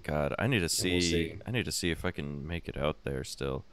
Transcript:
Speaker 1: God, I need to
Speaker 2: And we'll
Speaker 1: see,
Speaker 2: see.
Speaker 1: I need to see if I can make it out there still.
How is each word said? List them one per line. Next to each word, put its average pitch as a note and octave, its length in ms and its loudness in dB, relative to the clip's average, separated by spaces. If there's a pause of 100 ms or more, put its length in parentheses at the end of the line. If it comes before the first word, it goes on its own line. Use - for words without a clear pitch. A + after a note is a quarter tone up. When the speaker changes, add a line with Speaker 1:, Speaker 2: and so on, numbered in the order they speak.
Speaker 1:
God, D2 340 2
I G#2+ 120 2
need C3 100 4
to F2 60 4
Speaker 2:
And F2+ 280 2
we'll F2 80 6
Speaker 1:
see, - 0 -
Speaker 2:
see. E2 340 2 (120)
Speaker 1:
I G#2+ 60 -4
need A#2 120 2
to D#2 80 -4
see - 200 0
if - 120 -4
I F2+ 60 0
can C#2+ 360 -6
make E2+ 220 -6
it - 80 -8
out D2 280 0
there C2+ 180 -2
still. C2+ 500 -4